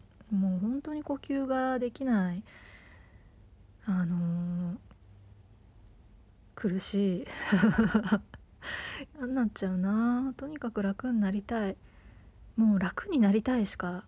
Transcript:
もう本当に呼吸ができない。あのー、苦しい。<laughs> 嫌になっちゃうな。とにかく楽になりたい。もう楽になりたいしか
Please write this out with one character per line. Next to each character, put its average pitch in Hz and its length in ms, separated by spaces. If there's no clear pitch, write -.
も 190 260
う - 20
本 240 220
当 302 120
に 302 100
呼 285 120
吸 277 300
が 262 340
で 247 120
き 269 140
な 190 280
い。 185 100
あ 185 200
の 175 680
ー、 226 40
苦 190 240
し 196 400
い。 285 80
<laughs> - 1900
嫌 254 100
に 262 80
な 247 100
っ 208 80
ち - 120
ゃ 185 40
う 185 80
な。 233 580
と 269 120
に 302 100
か 233 140
く 214 100
楽 196 300
に 226 80
な 196 120
り 202 100
た 214 280
い。 190 80
も 220 200
う 185 40
楽 - 300
に 320 100
な 202 120
り 214 120
た 254 140
い 214 80
し - 100
か 180 320